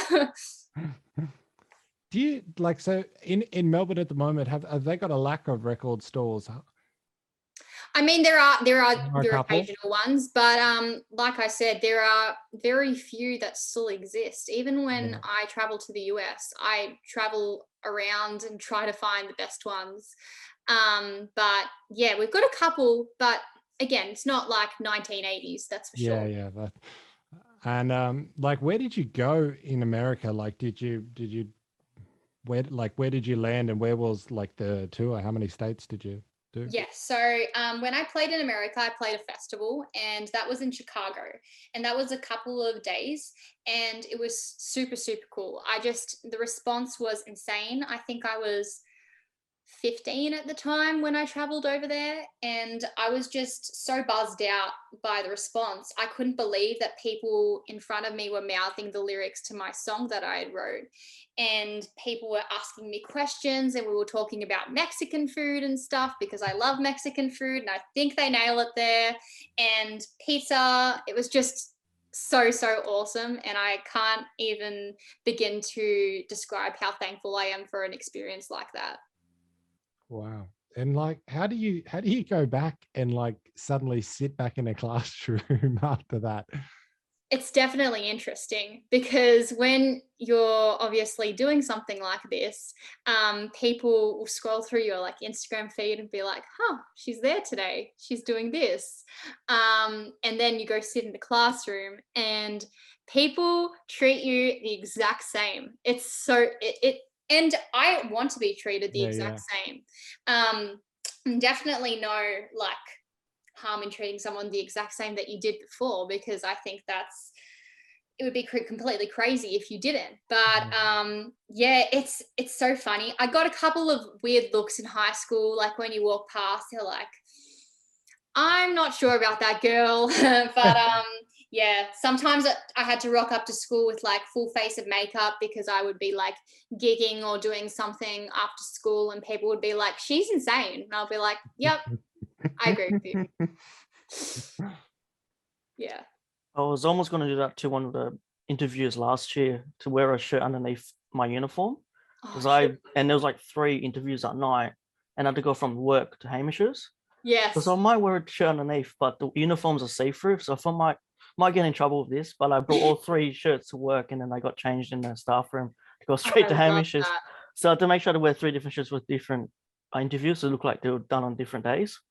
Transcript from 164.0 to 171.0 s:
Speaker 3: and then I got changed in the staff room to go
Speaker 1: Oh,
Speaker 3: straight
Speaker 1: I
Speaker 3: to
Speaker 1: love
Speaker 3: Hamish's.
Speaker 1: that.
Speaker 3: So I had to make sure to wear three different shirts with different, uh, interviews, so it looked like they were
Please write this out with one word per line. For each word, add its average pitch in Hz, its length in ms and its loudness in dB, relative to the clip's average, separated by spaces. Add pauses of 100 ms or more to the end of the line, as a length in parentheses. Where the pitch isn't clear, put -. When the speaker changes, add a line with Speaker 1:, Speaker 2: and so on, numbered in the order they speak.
Speaker 3:
and 131 80 -4
then 123 120 -6
I 123 80 -4
got 127 160 -4
changed 127 360 -2
in 127 100 -4
the 120 120 -6
staff 123 380 0
room 127 220 -6 (260)
to - 60 -20
go 139 80 4
Speaker 1:
Oh, - 20 4
Speaker 3:
straight 202 300 6
Speaker 1:
I - 20 0
Speaker 3:
to 156 60 4
Speaker 1:
love 151 40 2
Speaker 3:
Hamish's. 160 460 4
Speaker 1:
that. 170 160 -2 (340)
Speaker 3:
So - 140 2
I 165 40 10
had 160 80 4
to 180 80 6
make 180 140 6
sure 185 100 4
to 160 60 4
wear 156 160 6
three 151 180 0
different 139 220 -4
shirts 139 160 -4
with 135 160 -6
different, 131 440 -2 (440)
uh, - 60 -2
interviews, 139 380 0
so 147 80 0
it 139 40 2
looked 139 140 -2
like 131 160 0
they 127 100 0
were 127 100 0